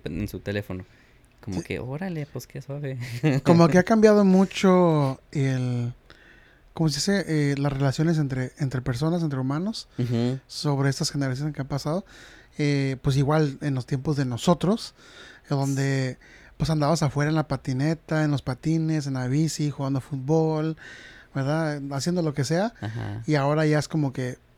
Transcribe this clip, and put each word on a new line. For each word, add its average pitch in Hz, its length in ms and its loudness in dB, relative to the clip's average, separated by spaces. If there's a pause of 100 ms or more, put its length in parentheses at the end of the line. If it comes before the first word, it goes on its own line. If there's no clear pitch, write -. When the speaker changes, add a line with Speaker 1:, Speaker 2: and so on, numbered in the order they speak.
Speaker 1:
en 85 220 -4
su 95 140 -10
teléfono. 101 440 -6 (560)
Como 95 200 -6
Speaker 2:
Sí. - 60 -6
Speaker 1:
que, 87 120 -6
órale, 151 520 -8
pues 131 160 -12
qué - 140 -16
suave. 139 360 -10 (460)
Speaker 2:
Como 170 260 8
que 165 100 4
ha 180 40 6
Speaker 1:
<laughs> - 0 -
Speaker 2:
cambiado 214 420 6
mucho 180 920 4 (120)
el, 127 600 -2 (800)
¿cómo 160 160 2
se 139 80 -2
dice? 196 280 0 (260)
Eh, 143 60 -2
las 139 160 0
relaciones 143 460 2
entre, 131 400 -2
entre 131 220 -2
personas, 156 420 -2
entre 143 160 -2
humanos, 151 480 -4 (100)
Speaker 1:
Ujú. 123 500 -2
Speaker 2:
sobre 139 420 -2
estas 143 220 -4
generaciones 139 440 -4
que 143 60 -6
han 131 60 -10
pasado. 147 380 -6 (540)
Eh, 139 420 0
pues 135 160 0
igual 143 440 2
en 143 140 -2
los 123 100 -4
tiempos 139 320 -2
de 139 80 0
nosotros, 170 680 0 (500)
eh, - 40 -20
donde, 135 680 0 (400)
pues, - 140 -2
andabas 156 320 2
afuera 147 260 0
en 156 60 2
la 156 120 0
patineta, 147 760 -2
en 147 80 2
los 143 100 0
patines, 156 680 0
en 139 60 -4
la 127 140 -2
bici, 147 420 0
jugando 135 320 -4
fútbol, 156 720 -2 (600)
¿verdad? 147 440 -2 (120)
Haciendo 170 320 -2
lo 151 100 -2
que 143 100 -2
sea. 175 380 0
Speaker 1:
Ajá. 110 460 -8
Speaker 2:
Y 151 80 2
ahora 151 320 2
ya 151 100 4
es 143 100 -2
como 147 240 -2
que, 127 280 -6 (180)